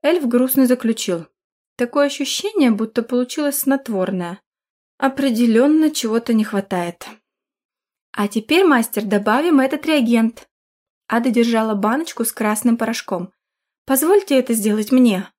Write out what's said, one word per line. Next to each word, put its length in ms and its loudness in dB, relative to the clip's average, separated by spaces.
Эльф 260 0
грустно 380 2
заключил: 600 -2
такое 220 0
ощущение, 680 -2
будто 320 -4
получилось 560 -4
снотворное. 800 -4
Определенно 920 2
чего-то 420 -2
не 120 2
хватает. 600 -6
«А 160 -2
теперь, 340 0
мастер, 400 2
добавим 560 2
этот 260 -2
реагент». 600 0
Ада 200 0
держала 460 0
баночку 480 -2
с 80 -4
красным 460 0
порошком. 560 -6
«Позвольте 540 2
это 140 -2
сделать 400 0
мне». 460 2